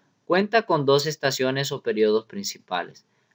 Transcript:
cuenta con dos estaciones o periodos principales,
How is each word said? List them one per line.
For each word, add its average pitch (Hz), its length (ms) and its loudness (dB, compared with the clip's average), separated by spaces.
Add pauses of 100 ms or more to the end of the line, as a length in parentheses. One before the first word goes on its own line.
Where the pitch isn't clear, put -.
(260)
cuenta 208 420 2
con 151 180 0
dos 143 220 4
estaciones 135 640 -2
o 135 100 -8
periodos 107 440 2
principales, - 800 -10 (300)